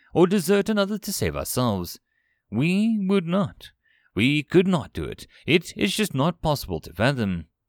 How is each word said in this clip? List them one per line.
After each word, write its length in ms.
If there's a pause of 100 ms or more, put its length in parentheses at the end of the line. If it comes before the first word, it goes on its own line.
(120)
or 140
desert 420
another 300
to 140
save 220
ourselves. 640 (520)
We 480 (100)
would 180
not. 440 (440)
We 280
could 240
not 260
do 120
it. 220 (200)
It 280
is 220
just 160
not 300
possible 380
to 120
fathom. 540 (220)